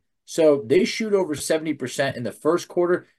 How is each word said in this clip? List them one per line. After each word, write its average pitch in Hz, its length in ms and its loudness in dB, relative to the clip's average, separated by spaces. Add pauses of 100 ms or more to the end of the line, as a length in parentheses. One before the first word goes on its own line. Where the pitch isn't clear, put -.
(260)
So 151 400 2
they 175 200 4
shoot 214 280 -4
over 175 220 0
seventy 160 380 -2
percent 131 420 -4
in 120 80 -8
the 104 80 -6
first 165 380 -2
quarter. 175 380 0 (120)